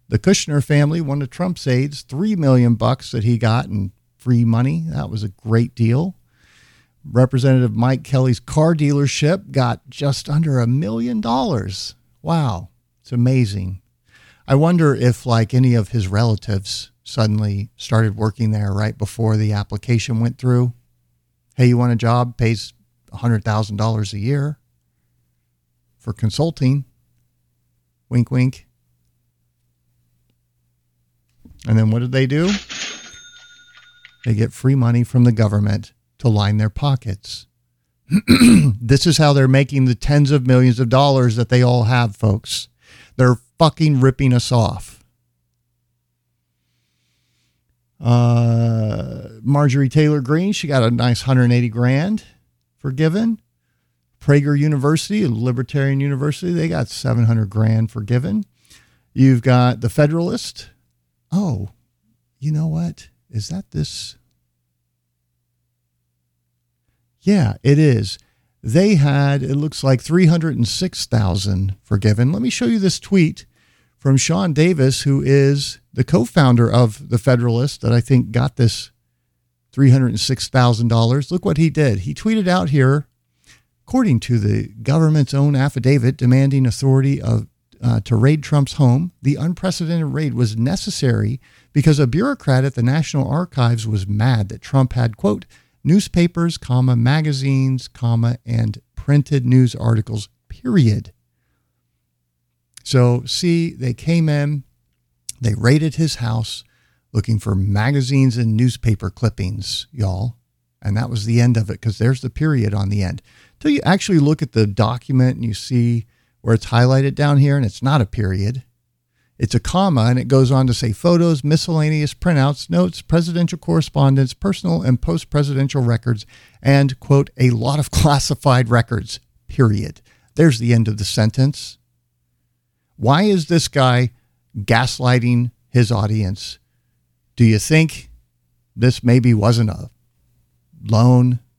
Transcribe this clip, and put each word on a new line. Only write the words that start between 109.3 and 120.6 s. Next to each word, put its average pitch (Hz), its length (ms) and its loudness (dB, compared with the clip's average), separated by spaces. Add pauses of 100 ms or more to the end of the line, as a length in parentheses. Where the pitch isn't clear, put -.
y'all. 98 460 -4 (460)
And 101 120 -4
that 113 140 -4
was 104 160 -6
the 117 160 2
end 120 160 4
of 104 140 -2
it, - 100 -10
'cause 110 160 -4
there's 123 240 0
the 127 80 -8
period 127 460 -2
on 98 140 -2
the 101 120 -2
end. 90 220 -6 (360)
Till 302 120 -2
you 285 120 0
actually 185 360 2
look 147 240 0
at 131 80 -8
the 110 160 2
document 123 680 0
and - 80 -10
you 113 120 -4
see 120 500 -2 (360)
where 113 120 2
it's - 140 0
highlighted 131 480 2
down 147 240 2
here, 143 180 4
and 135 80 0
it's - 160 -8
not 135 200 0
a 104 40 0
period. 101 580 -4 (760)
It's - 160 -2
a 120 40 2
comma, 180 440 0
and 123 160 2
it 123 80 -8
goes 131 240 4
on 131 160 2